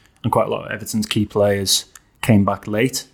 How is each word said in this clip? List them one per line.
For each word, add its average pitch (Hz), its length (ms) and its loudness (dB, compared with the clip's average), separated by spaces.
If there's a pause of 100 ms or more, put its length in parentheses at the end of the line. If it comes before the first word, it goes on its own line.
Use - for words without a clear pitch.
(220)
and 117 100 0
quite 113 140 4
a - 40 -6
lot 110 160 -4
of 104 60 -8
Everton's 107 340 -4
key 107 200 -2
players 101 600 0 (360)
came 101 220 4
back 98 220 -4
late. 110 480 -2